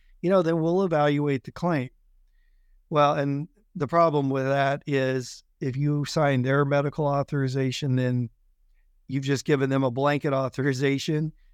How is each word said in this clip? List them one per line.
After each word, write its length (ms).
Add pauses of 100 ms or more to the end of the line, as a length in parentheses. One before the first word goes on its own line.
(220)
you 80
know, 140
then 180
we'll 220
evaluate 600
the 80
claim." 380 (1000)
Well, 240
and 320 (280)
the 120
problem 420
with 160
that 400
is 580 (160)
if 160
you 300
sign 380
their 200
medical 440
authorization, 880
then 340 (800)
you've 160
just 220
given 260
them 120
a 60
blanket 420
authorization 1000 (200)